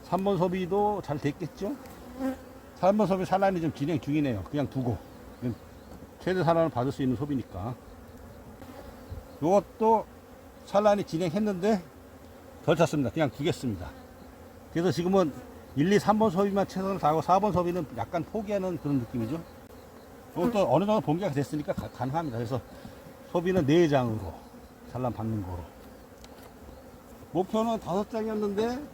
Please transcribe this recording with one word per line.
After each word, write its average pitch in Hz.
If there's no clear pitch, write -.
삼 180
번 196
소비도 185
잘 147
됐겠죠? 180
삼 202
번 214
소비 185
산란이 190
좀 160
진행 143
중이네요. 139
그냥 139
두고. 120
최대 185
산란을 165
받을 127
수 139
있는 127
소비니까. 123
요것도 202
산란이 202
진행했는데 185
덜 165
찼습니다. 151
그냥 156
두겠습니다. 117
그래서 170
지금은 175
일, 160
이, 202
삼 208
번 214
소비만 196
최선을 190
다하고 156
사 180
번 202
소비는 175
약간 160
포기하는 196
그런 143
느낌이죠. 120
이것도 180
어느 170
정도 214
봉기가 170
됐으니까 143
가-, -
가능합니다. 135
그래서 120
소비는 175
네 165
장으로. 113
산란 123
받는 110
거로. 90
목표는 220
다섯 190
장이었는데 220